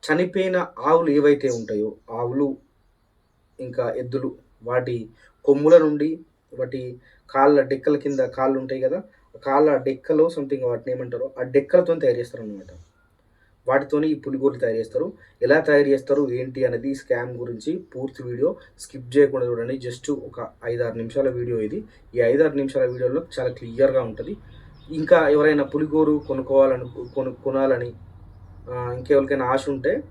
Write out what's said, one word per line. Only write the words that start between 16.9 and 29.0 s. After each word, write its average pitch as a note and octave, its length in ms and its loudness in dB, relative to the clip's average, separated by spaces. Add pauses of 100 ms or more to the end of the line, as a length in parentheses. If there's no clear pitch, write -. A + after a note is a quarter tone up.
ఈ C#3 40 -4
స్కామ్ B2 360 -4
గురించి A#2+ 540 -8 (120)
పూర్తి C3 260 -10
వీడియో B2 340 -2 (220)
స్కిప్ B2+ 380 -8
చేయకుండా C3+ 300 4
చూడండి. A#2+ 320 -4
Just B2 320 -10
ఒక B2 380 -8 (160)
ఐదారు A#2 300 -4
నిమిషాల A#2 340 -2
వీడియో A#2+ 320 -4
ఇది. D3+ 240 -6 (300)
ఈ A#2+ 60 -2
ఐదారు C#3 340 4
నిమిషాల C3+ 300 -2
వీడియోలో B2 380 -2 (180)
చాలా B2 100 -4
క్లియర్గా B2+ 520 0
ఉంటది. D3+ 340 -10 (540)
ఇంకా D#3 380 4
ఎవరైనా D3 360 4
పులిగోరు D3+ 640 0
కొనుక్కోవాలను-, C3 880 0
కొను-, C3 200 -4 (100)
కొనాలని, C3 480 0 (800)
ఆ, B2 280 -6
ఇంకెవరికైనా C3+ 460 0